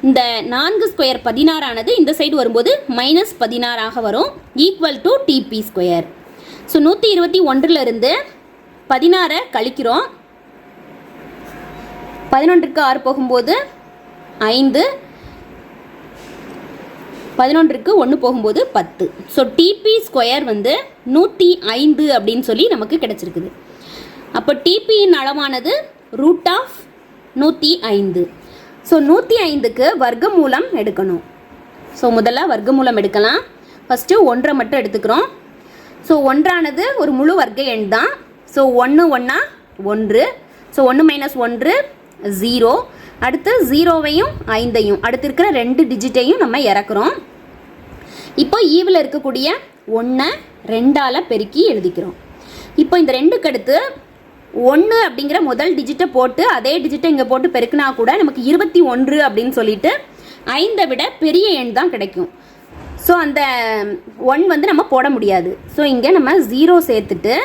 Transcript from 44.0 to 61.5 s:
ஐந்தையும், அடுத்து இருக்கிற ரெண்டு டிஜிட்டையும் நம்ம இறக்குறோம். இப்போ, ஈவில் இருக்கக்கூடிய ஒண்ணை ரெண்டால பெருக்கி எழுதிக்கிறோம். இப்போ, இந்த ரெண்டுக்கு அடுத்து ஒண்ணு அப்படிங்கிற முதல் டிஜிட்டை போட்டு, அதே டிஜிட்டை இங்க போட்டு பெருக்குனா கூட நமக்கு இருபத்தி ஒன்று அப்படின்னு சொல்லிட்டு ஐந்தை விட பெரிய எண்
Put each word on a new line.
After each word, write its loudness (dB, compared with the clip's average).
ஐந்தையும், 0
அடுத்து -4
இருக்கிற 0
ரெண்டு 0
டிஜிட்டையும் 0
நம்ம 0
இறக்குறோம். 0
இப்போ, 0
ஈவில் 2
இருக்கக்கூடிய -2
ஒண்ணை -2
ரெண்டால 0
பெருக்கி 0
எழுதிக்கிறோம். -4
இப்போ, 2
இந்த 2
ரெண்டுக்கு 0
அடுத்து -2
ஒண்ணு 4
அப்படிங்கிற -2
முதல் 0
டிஜிட்டை -2
போட்டு, 0
அதே 0
டிஜிட்டை -2
இங்க 2
போட்டு 0
பெருக்குனா 0
கூட 2
நமக்கு 0
இருபத்தி 2
ஒன்று 2
அப்படின்னு 0
சொல்லிட்டு 0
ஐந்தை 0
விட -4
பெரிய 2
எண் -2